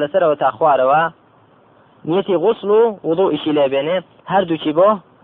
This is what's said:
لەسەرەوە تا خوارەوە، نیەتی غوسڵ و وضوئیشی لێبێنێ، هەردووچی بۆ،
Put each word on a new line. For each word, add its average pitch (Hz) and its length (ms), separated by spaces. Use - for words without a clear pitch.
لەسەرەوە 151 380
تا 139 160
خوارەوە، 143 440
نیەتی 185 320
غوسڵ 202 260
و 214 100
وضوئیشی 156 480
لێبێنێ، 143 400
هەردووچی 165 460
بۆ، 190 120